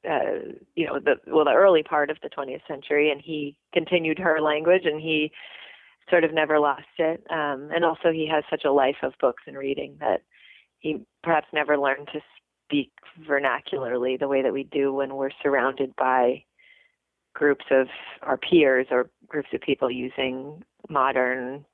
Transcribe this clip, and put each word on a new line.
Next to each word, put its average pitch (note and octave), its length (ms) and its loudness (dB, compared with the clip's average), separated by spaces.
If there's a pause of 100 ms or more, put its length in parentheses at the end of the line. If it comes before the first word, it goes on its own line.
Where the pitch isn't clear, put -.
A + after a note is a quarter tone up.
uh, A2+ 440 -4 (220)
you E3 100 -2
know, C#3 140 -6
the, - 160 2 (120)
well, D#3 180 4
the C#3+ 60 4
early E3 320 6
part D3 260 -2
of D3+ 140 -8
the D3 60 -10
twentieth C#3 400 -10
century, D3 420 0
and C#3+ 100 -6
he D3+ 360 -10 (160)
continued E3 440 0
her E3 220 2
language, D#3 460 2
and D#3 160 -2
he D#3 280 -2 (800)
sort F3 140 6
of D#3 100 0
never D#3 240 2
lost C#3+ 260 2 (160)
it. D#3+ 300 -2
Um, D3 440 -4
and E3+ 100 0
also E3 280 2
he D#3+ 200 -2
has D3+ 180 0
such - 140 -6
a C#3+ 80 2
life C#3 320 2
of C3+ 160 -4
books B2+ 260 0
and C#3 120 -16
reading C#3 420 -8
that A#2 220 0 (560)
he D#3 260 -6 (180)
perhaps E3 300 0
never D3+ 260 0
learned C#3 360 -2
to D3+ 80 -8 (440)
speak D3 260 -4 (360)
vernacularly C3 920 -2
the C#3 120 -4
way C3+ 120 2
that B2 120 0
we C3+ 100 -4
do C#3 300 -2
when C3+ 220 -4
we're C3+ 160 -4 (120)
surrounded C3+ 540 0
by B2+ 460 2 (880)
groups C#3+ 360 0
of C3 180 4 (340)
our C3+ 160 -4
peers C3 540 4
or B2 180 0 (180)
groups D3 260 -6
of C3+ 60 -4
people C3 320 -2
using C3 720 -6 (260)
modern C3 840 0